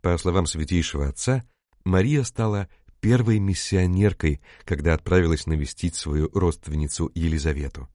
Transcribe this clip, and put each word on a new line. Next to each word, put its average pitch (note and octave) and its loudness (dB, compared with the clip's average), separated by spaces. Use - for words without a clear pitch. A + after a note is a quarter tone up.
По F2 0
словам F2+ 0
Святейшего D#2 -2
Отца, B2+ -2
Мария G#2+ 2
стала G#2 -2
первой A2+ 2
миссионеркой, F#2 0
когда D#2+ 0
отправилась E2 2
навестить D#2 -4
свою D2+ -2
родственницу D2+ -2
Елизавету. D2 -4